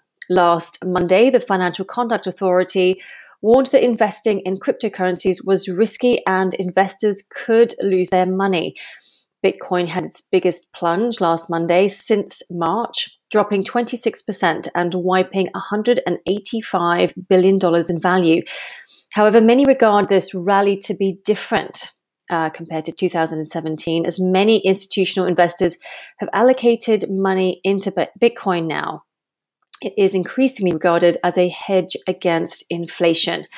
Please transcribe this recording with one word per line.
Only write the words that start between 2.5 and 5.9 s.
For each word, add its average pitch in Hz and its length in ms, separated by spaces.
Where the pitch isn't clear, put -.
warned 254 280
that - 140
investing 220 580
in 190 180
cryptocurrencies 185 880
was 190 200
risky 220 600